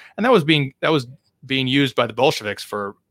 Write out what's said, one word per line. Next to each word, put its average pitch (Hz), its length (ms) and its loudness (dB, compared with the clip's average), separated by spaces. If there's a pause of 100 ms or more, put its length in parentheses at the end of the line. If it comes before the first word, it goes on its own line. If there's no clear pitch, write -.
(160)
And 202 100 -2
that 254 60 4
was 185 140 4
being, 147 340 2
that 151 140 0
was 135 120 0 (400)
being 131 220 -2
used 135 300 0
by 120 100 2
the 110 60 -10
Bolsheviks 113 500 -2
for 104 320 -8 (160)